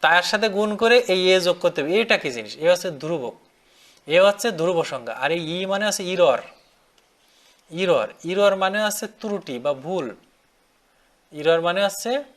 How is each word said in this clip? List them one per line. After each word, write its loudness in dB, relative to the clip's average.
তার 4
সাথে 0
গুণ 0
করে 6
এই 0
এ 6
যোগ 0
করতে 0
হবে। -4
এটা 2
কি -4
জিনিস? -10
এ 0
হচ্ছে 0
ধ্রুবক, -6
এ 8
হচ্ছে 2
ধ্রুব 0
সংখ্যা। -8
আর 2
এই -4
ই -6
মানে -2
হচ্ছে -4
ইরর, 4
ইরর, 0
ইরর 4
মানে 0
হচ্ছে -4
ত্রুটি -6
বা 0
ভুল, -4
ইরর 4
মানে 0
হচ্ছে -4